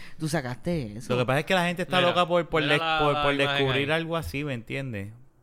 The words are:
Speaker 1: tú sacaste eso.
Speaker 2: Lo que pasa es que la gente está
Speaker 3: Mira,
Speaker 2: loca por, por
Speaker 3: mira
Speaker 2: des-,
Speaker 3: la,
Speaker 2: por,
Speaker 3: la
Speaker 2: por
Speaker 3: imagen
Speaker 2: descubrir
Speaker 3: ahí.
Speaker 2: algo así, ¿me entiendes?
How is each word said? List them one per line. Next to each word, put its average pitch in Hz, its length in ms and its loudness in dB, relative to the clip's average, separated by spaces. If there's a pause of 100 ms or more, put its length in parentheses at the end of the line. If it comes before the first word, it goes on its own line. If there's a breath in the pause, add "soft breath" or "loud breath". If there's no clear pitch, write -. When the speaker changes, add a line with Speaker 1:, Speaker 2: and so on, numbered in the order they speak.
(200 loud breath)
Speaker 1:
tú 156 80 -4
sacaste 127 680 -4
eso. 120 160 -2
Speaker 2:
Lo 123 60 2
que 117 60 2
pasa 135 140 2
es 156 60 -6
que 190 80 2
la 175 120 4
gente 175 160 -2
está 180 140 -2
Speaker 3:
Mira, 175 140 4
Speaker 2:
loca 175 180 2
por, 170 200 2
por 160 140 2
Speaker 3:
mira 147 120 2
Speaker 2:
des-, 156 60 2
Speaker 3:
la, 160 200 0
Speaker 2:
por, 147 140 4
Speaker 3:
la 147 100 0
Speaker 2:
por 143 100 2
Speaker 3:
imagen 139 220 2
Speaker 2:
descubrir 139 360 2
Speaker 3:
ahí. 165 80 2
Speaker 2:
algo 165 160 -4
así, 147 280 -4
¿me 139 100 -4
entiendes? 117 580 -8 (300)